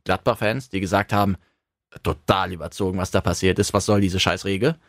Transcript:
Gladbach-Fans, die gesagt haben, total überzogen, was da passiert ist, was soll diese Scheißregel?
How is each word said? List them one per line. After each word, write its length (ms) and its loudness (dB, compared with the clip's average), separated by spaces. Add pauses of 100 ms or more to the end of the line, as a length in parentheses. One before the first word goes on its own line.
Gladbach-Fans, 640 -2
die 120 -4
gesagt 320 0
haben, 240 2 (680)
total 500 0
überzogen, 460 -4
was 120 -2
da 120 0
passiert 360 2
ist, 140 0
was 140 0
soll 160 4
diese 180 0
Scheißregel? 540 0 (140)